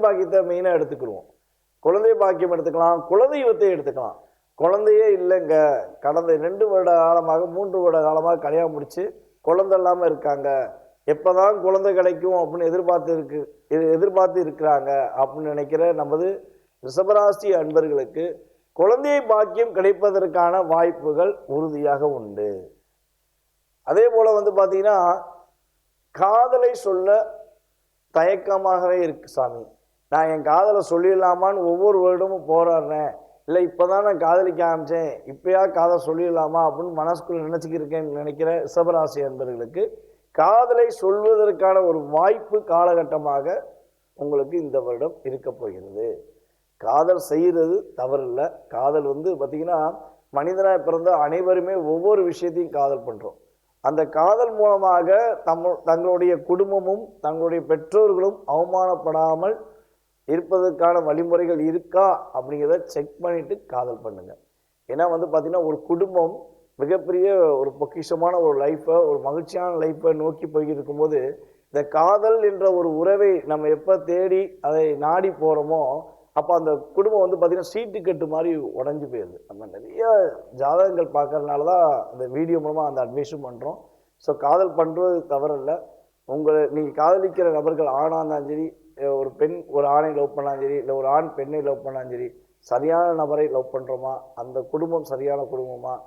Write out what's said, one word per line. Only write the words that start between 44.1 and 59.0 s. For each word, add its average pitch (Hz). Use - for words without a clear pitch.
உங்களுக்கு 143
இந்த 135
வருடம் 123
இருக்க 135
போகிறது. 101
காதல் 156
செய்கிறது 165
தவறில்ல. 131
காதல் 143
வந்து 156
பாத்தீங்கன்னா 160
மனிதனாய் 185
பிறந்த 165
அனைவருமே 180
ஒவ்வொரு 196
விஷயத்தையும் 170
காதல் 139
பண்றோம். 107
அந்த 156
காதல் 220
மூலமாக 190
தம்ம-, 165
தங்களுடைய 175
குடும்பமும் 196
தங்களுடைய 165
பெற்றோர்களும் 190
அவமானப்படாமல் 170